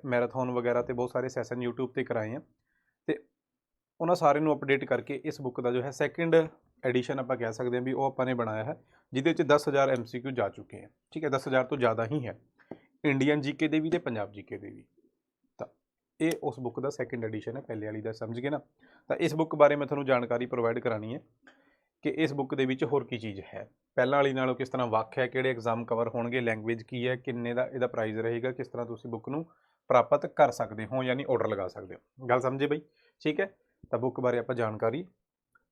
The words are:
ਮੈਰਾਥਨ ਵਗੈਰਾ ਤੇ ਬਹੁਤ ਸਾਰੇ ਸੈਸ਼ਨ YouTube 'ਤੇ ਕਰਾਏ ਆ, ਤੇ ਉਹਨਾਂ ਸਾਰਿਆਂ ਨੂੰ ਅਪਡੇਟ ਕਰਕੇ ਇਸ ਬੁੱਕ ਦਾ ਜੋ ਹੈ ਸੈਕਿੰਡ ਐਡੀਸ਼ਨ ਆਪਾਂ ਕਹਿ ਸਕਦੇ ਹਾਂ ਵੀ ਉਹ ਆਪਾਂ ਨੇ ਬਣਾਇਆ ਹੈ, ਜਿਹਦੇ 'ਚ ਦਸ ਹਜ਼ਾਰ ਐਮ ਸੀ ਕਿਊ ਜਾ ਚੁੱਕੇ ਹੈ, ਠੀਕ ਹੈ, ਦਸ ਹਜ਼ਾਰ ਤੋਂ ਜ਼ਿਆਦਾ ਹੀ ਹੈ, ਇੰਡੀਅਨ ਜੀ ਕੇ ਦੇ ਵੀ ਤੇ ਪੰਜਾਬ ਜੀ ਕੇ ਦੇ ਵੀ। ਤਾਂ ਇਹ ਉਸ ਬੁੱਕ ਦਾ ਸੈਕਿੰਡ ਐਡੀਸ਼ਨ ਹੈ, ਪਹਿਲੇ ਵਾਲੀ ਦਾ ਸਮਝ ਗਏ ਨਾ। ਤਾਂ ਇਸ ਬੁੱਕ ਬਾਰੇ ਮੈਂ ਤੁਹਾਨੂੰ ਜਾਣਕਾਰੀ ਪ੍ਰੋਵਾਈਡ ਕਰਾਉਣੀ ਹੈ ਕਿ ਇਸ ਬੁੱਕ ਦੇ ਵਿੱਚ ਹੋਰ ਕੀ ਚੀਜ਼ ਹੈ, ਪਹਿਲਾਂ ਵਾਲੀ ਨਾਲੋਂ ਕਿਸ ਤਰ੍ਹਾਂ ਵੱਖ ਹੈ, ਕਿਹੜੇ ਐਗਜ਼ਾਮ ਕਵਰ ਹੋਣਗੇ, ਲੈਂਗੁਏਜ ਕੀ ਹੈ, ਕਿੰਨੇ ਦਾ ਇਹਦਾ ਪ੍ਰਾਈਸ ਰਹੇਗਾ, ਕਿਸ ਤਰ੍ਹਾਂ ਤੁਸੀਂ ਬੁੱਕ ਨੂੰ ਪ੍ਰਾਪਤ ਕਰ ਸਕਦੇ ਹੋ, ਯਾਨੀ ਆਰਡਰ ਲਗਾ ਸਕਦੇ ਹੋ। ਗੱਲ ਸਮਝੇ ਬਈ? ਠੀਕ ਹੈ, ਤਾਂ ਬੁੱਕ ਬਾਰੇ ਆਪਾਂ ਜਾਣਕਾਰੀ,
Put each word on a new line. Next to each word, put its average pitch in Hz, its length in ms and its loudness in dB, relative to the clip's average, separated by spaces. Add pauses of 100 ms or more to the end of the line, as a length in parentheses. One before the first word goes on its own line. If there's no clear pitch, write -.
ਮੈਰਾਥਨ 123 460 0
ਵਗੈਰਾ 120 300 2
ਤੇ 123 120 -6
ਬਹੁਤ 120 180 -2
ਸਾਰੇ 127 180 -4
ਸੈਸ਼ਨ 123 380 -4
YouTube 123 200 -4
'ਤੇ 127 160 -4
ਕਰਾਏ 113 320 -4
ਆ, 160 60 -10 (680)
ਤੇ 156 100 0 (840)
ਉਹਨਾਂ 165 140 2
ਸਾਰਿਆਂ 151 280 6
ਨੂੰ 151 140 4
ਅਪਡੇਟ 135 280 2
ਕਰਕੇ 127 400 -2
ਇਸ 147 160 -6
ਬੁੱਕ 127 200 -6
ਦਾ 123 100 2
ਜੋ 123 100 0
ਹੈ 135 100 -6
ਸੈਕਿੰਡ 165 440 2 (500)
ਐਡੀਸ਼ਨ 127 340 0
ਆਪਾਂ 127 180 -2
ਕਹਿ 113 160 -2
ਸਕਦੇ 123 240 -2
ਹਾਂ 127 60 -2
ਵੀ 131 100 -2
ਉਹ 131 100 0
ਆਪਾਂ 135 220 0
ਨੇ 131 80 0
ਬਣਾਇਆ 110 300 -2
ਹੈ, 147 200 -8 (300)
ਜਿਹਦੇ 139 200 2
'ਚ 170 80 2
ਦਸ 147 280 6
ਹਜ਼ਾਰ 139 200 4
ਐਮ 123 140 2
ਸੀ 120 160 -10
ਕਿਊ 135 120 -6
ਜਾ 110 180 0
ਚੁੱਕੇ 101 280 -14
ਹੈ, 92 120 -18 (220)
ਠੀਕ 156 120 -6
ਹੈ, 147 60 -2
ਦਸ 135 180 0
ਹਜ਼ਾਰ 131 160 4
ਤੋਂ 139 140 -2
ਜ਼ਿਆਦਾ 113 280 2
ਹੀ 127 220 -2
ਹੈ, 92 120 -10 (680)
ਇੰਡੀਅਨ 143 360 4
ਜੀ 139 100 -2
ਕੇ 156 160 0
ਦੇ 156 120 2
ਵੀ 160 100 0
ਤੇ 175 80 2
ਪੰਜਾਬ 110 340 -4
ਜੀ 104 120 -16
ਕੇ - 140 -10
ਦੇ 101 120 -14
ਵੀ। 104 140 -18 (720)
ਤਾਂ - 100 -8 (540)
ਇਹ 160 100 4 (120)
ਉਸ 131 160 -4
ਬੁੱਕ 120 200 -6
ਦਾ 135 100 -2
ਸੈਕਿੰਡ 123 360 -4
ਐਡੀਸ਼ਨ 110 320 -6
ਹੈ, 139 40 -8
ਪਹਿਲੇ 107 240 -8
ਵਾਲੀ 107 160 -6
ਦਾ 110 100 -6
ਸਮਝ 117 280 -8
ਗਏ 135 100 -2
ਨਾ। 147 100 -2 (480)
ਤਾਂ - 80 0
ਇਸ 156 200 0
ਬੁੱਕ 160 200 0
ਬਾਰੇ 147 200 8
ਮੈਂ 143 120 -2
ਤੁਹਾਨੂੰ 143 180 -2
ਜਾਣਕਾਰੀ 123 400 2
ਪ੍ਰੋਵਾਈਡ 120 340 0
ਕਰਾਉਣੀ 113 340 -4
ਹੈ 151 60 -8 (840)
ਕਿ 151 80 -2
ਇਸ 151 240 0
ਬੁੱਕ 139 220 -4
ਦੇ 135 100 2
ਵਿੱਚ 131 180 0
ਹੋਰ 135 200 0
ਕੀ 120 140 -8
ਚੀਜ਼ 104 240 -8 (120)
ਹੈ, 101 160 -12 (260)
ਪਹਿਲਾਂ 131 220 4
ਵਾਲੀ 139 160 4
ਨਾਲੋਂ 127 220 0
ਕਿਸ 127 140 -6
ਤਰ੍ਹਾਂ 127 180 0
ਵੱਖ 110 320 0
ਹੈ, 127 80 2
ਕਿਹੜੇ 131 220 0
ਐਗਜ਼ਾਮ 117 360 -2
ਕਵਰ 117 240 0
ਹੋਣਗੇ, 120 320 -2
ਲੈਂਗੁਏਜ 113 420 -2
ਕੀ 123 240 -4
ਹੈ, 127 80 2
ਕਿੰਨੇ 120 380 -4
ਦਾ 127 140 0
ਇਹਦਾ 123 200 -2
ਪ੍ਰਾਈਸ 110 300 -2
ਰਹੇਗਾ, 117 340 -2
ਕਿਸ 127 160 -8
ਤਰ੍ਹਾਂ 120 200 -6
ਤੁਸੀਂ 117 220 -12
ਬੁੱਕ 113 200 -8
ਨੂੰ 156 160 -4 (420)
ਪ੍ਰਾਪਤ 127 380 6
ਕਰ 135 260 6
ਸਕਦੇ 110 340 -6
ਹੋ, 131 180 -2
ਯਾਨੀ 127 260 -2
ਆਰਡਰ 113 180 2
ਲਗਾ 95 200 -2
ਸਕਦੇ 92 280 -14
ਹੋ। - 320 -14
ਗੱਲ 123 120 6
ਸਮਝੇ 135 280 2
ਬਈ? 151 140 0 (420)
ਠੀਕ 156 160 0
ਹੈ, 196 160 -2 (340)
ਤਾਂ 117 100 -2
ਬੁੱਕ 123 200 -2
ਬਾਰੇ 123 180 2
ਆਪਾਂ 123 180 -2
ਜਾਣਕਾਰੀ, 113 500 0 (680)